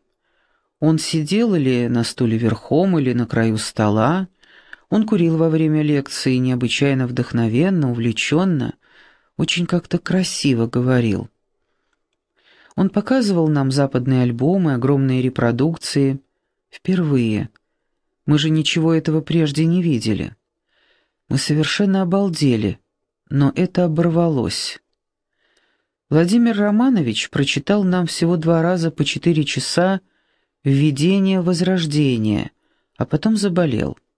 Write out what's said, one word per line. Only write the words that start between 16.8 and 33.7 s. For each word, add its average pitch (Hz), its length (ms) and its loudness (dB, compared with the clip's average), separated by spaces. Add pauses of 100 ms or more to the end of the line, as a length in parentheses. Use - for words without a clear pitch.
Мы 147 140 2
же 156 120 0
ничего 156 440 0
этого 160 260 0
прежде 156 460 0
не 175 160 2
видели. 113 540 -2 (920)
Мы - 80 -2
совершенно 190 640 0
обалдели, 151 760 0 (500)
но 139 280 2
это 180 280 0
оборвалось. 165 920 -2 (1300)
Владимир 208 480 2
Романович 208 720 0
прочитал 147 520 0
нам 180 240 0
всего 170 300 0
два 165 260 2
раза 165 300 0
по 147 120 -2
четыре 156 400 0
часа 185 560 -2 (640)
"Введение 156 760 2
Возрождения", 151 1120 0 (440)
а 123 100 -4
потом 220 300 0
заболел. 170 640 -2 (200)